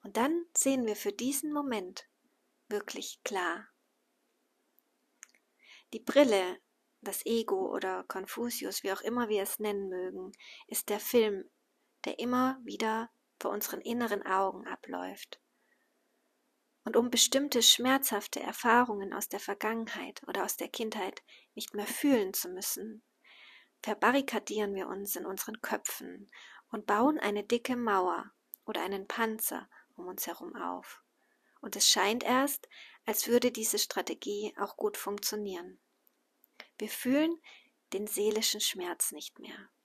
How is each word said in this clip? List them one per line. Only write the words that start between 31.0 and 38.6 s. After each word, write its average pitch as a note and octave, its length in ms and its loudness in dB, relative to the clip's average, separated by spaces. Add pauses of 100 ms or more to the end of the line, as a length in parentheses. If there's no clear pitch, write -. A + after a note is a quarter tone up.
Und G3 140 -8
es - 140 6
scheint G#3 340 4
erst, C4 460 2 (360)
als - 220 0
würde A#3+ 240 6
diese A3 280 0
Strategie - 800 -2
auch G3 180 -4
gut G#3 200 0
funktionieren. G3+ 840 -4 (1000)
Wir G#3+ 100 -4
fühlen D4+ 520 2 (520)
den G3+ 140 -2
seelischen G#3+ 540 0